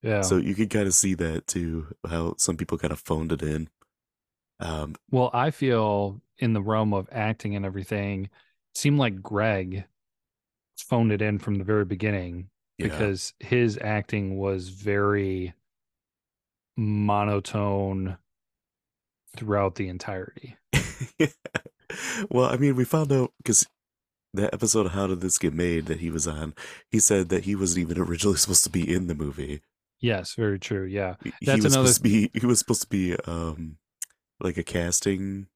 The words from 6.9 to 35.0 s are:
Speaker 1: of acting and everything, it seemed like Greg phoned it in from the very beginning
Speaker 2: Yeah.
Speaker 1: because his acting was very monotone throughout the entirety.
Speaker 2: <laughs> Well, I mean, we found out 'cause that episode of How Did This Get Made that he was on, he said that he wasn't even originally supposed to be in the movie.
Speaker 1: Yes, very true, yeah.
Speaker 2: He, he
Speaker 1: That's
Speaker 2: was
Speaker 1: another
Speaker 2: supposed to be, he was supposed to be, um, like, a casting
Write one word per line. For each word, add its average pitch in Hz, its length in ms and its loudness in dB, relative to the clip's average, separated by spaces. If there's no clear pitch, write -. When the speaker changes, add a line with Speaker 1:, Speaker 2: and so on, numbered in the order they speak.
Speaker 1:
of 95 180 -2
acting 107 440 -4
and 98 100 -4
everything, 101 600 -4
it 101 60 -14
seemed 147 220 4
like 104 220 0
Greg 98 640 0
phoned 117 340 2
it 104 100 2
in 104 180 2
from 104 160 -2
the 98 80 -2
very 104 220 2
beginning 92 640 -4
Speaker 2:
Yeah. - 120 -2
Speaker 1:
because 95 500 -2
his 120 420 2
acting 104 560 -2
was 95 320 -2
very 98 840 0
monotone 101 1400 0
throughout 101 400 0
the 98 140 -4
entirety. - 680 -10
Speaker 2:
<laughs> - 540 0
Well, 127 180 4
I - 80 0
mean, 139 180 2
we 123 100 2
found 156 260 0
out 131 220 2
'cause - 220 4
that 101 200 0
episode 107 340 2
of 85 60 -4
How 98 120 0
Did 92 160 -2
This 92 160 0
Get 78 160 0
Made 85 320 0
that 78 140 -4
he 85 100 -4
was 78 180 -2
on, 78 280 -6
he 110 100 2
said 95 300 4
that 87 140 2
he 98 120 -2
wasn't 90 320 0
even 85 140 -2
originally 85 360 2
supposed - 260 4
to - 80 -2
be 82 200 0
in 92 140 0
the 85 80 -4
movie. 73 480 -6
Speaker 1:
Yes, 104 340 -2
very 104 240 0
true, 95 280 -4
yeah. 95 380 -4
Speaker 2:
He, - 160 -10
he - 60 -6
Speaker 1:
That's 113 180 4
Speaker 2:
was 135 120 6
Speaker 1:
another 131 180 6
Speaker 2:
supposed - 40 4
to - 60 -2
be, 104 300 4
he 113 140 -2
was 120 100 6
supposed - 240 0
to - 60 -8
be, 92 280 0
um, 82 500 -6
like, 90 180 -2
a 87 60 -2
casting 98 920 -2